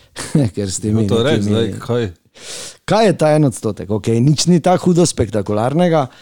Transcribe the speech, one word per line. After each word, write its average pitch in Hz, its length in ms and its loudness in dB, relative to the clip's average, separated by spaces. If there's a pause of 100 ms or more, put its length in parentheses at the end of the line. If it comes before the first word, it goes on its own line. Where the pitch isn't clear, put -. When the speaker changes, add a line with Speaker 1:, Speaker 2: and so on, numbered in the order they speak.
(160)
Speaker 1:
<laughs> - 340 -2
Ker 101 180 -6
ste 101 200 -6
Speaker 2:
No, 107 80 0
Speaker 1:
mi 110 80 0
Speaker 2:
to 104 120 0
Speaker 1:
nekaj 120 140 0
Speaker 2:
reči, 110 140 0
zdaj, 110 220 0
Speaker 1:
mi 98 100 -6
Speaker 2:
kaj? 117 320 -4 (720)
Speaker 1:
Kaj 214 220 2
je 190 100 4
ta 151 160 2
en 151 140 4
odstotek? 104 460 -4
Okej, 110 280 0
nič 143 260 2
ni 175 140 4
tako 180 280 0
hudo 180 180 4
spektakularnega, 127 1000 0 (160)